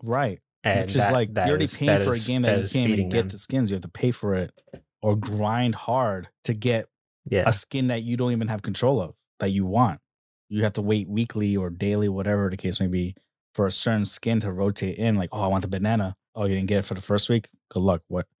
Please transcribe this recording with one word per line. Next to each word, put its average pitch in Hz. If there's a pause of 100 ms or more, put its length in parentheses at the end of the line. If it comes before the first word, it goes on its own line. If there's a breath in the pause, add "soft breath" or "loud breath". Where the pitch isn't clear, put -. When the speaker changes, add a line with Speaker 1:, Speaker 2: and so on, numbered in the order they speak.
Speaker 1:
Right. 117 (240)
Speaker 2:
And 98
Speaker 1:
Which 98
is 104
Speaker 2:
that, 101
Speaker 1:
like, 110
Speaker 2:
that 95
Speaker 1:
you're 90
already 156
Speaker 2:
is, -
Speaker 1:
paying 147
Speaker 2:
that -
Speaker 1:
for 127
a -
Speaker 2:
is, 110
Speaker 1:
game 127
that 113
Speaker 2:
that 101
Speaker 1:
you 95
Speaker 2:
is 98
Speaker 1:
can't 123
even 107
Speaker 2:
feeding 95
Speaker 1:
get 101
Speaker 2:
them. 98
Speaker 1:
the 101
skins. 127
You 98
have 87
to 85
pay -
for 104
it 90 (520)
or 107
grind 107
hard 110 (160)
to 117
get 113 (420)
Speaker 2:
Yeah. 98
Speaker 1:
a 113
skin 131
that 117
you 120
don't 123
even 113
have 107
control 123
of 78 (260)
that 98
you 98
want. 113 (500)
You 107
have 104
to 107
wait 104
weekly 104
or 90
daily, 101
whatever 98
the 92
case 90
may 95
be, 90 (400 soft breath)
for 98
a 92
certain 110
skin 113
to 101
rotate 95
in. 110
Like, 90
"Oh, 107
I 98
want 95
the 92
banana." 98 (180)
Oh, 107
you 98
didn't 95
get 101
it 95
for -
the 92
first 104
week? 117 (220)
Good 92
luck. 90
What? 90 (120)